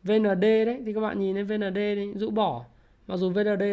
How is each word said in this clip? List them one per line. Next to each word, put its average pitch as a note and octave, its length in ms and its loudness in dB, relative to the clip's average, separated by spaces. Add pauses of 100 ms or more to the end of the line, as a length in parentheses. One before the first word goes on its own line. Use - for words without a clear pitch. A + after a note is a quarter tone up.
V F#3 80 -2
N A3 120 4
D G3 180 2
đấy, A3 440 2
thì G#3+ 80 -4
các G#3+ 80 -2
bạn G#3+ 180 -2
nhìn F#3+ 160 0
thấy G3+ 80 -2
V G3+ 80 -6
N G3+ 220 -2
D F#3 40 -2
thì G3+ 380 -2
rũ G#3 140 -4
bỏ. F#3 360 -2 (420)
Mặc F#3+ 100 -4
dù F#3 120 0
V F3+ 100 0
N G#3 200 2
D G3 140 2